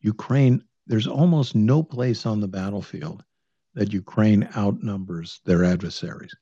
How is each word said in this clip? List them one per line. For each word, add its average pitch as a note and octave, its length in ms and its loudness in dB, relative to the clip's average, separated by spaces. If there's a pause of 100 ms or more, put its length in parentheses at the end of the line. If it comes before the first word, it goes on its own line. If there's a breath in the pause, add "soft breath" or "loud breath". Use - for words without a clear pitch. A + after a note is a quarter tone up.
Ukraine, B2+ 600 2 (240)
there's A2+ 220 -2
almost D#3+ 460 2
no A#2+ 280 4
place B2 440 -4
on G#2+ 140 -2
the G2+ 80 -4
battlefield G2 760 -8 (500)
that G#2 180 -2
Ukraine G#2 640 2
outnumbers G2 880 -6
their F2 200 2
adversaries. E2+ 760 -4